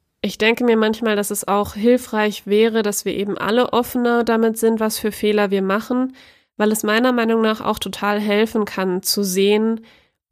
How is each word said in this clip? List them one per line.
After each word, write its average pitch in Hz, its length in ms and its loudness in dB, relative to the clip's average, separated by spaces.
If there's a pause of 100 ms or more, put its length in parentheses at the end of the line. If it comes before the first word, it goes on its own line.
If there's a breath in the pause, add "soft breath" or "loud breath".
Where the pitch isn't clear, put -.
(220)
Ich 202 160 -4
denke 233 280 2
mir 226 120 4
manchmal, 214 380 0
dass 202 160 -4
es - 160 -6
auch 202 280 0
hilfreich 214 680 0
wäre, 220 380 2
dass 202 220 -4
wir 190 100 -4
eben 202 220 -4
alle 233 360 0
offener 240 500 0
damit 226 340 2
sind, 226 220 2
was 220 200 -2
für 208 120 -2
Fehler 208 380 0
wir 196 120 0
machen, 247 540 -2 (420 loud breath)
weil 214 140 2
es 220 120 -2
meiner 226 280 2
Meinung 226 300 0
nach 220 200 0
auch 214 180 -4
total 208 400 -4
helfen 214 460 0
kann, 190 360 -2
zu - 220 -2
sehen, 208 580 2 (500 loud breath)